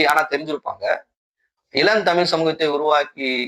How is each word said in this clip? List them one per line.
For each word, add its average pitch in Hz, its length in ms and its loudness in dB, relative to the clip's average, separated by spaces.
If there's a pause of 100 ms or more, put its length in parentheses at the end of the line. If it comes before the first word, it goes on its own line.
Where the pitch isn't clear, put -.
ஆனா 151 160 4
தெரிஞ்சிருப்பாங்க. 151 640 -6 (920)
இளம் 202 280 2
தமிழ் 175 220 2
சமூகத்தை 160 440 0
உருவாக்கி 147 640 0 (180)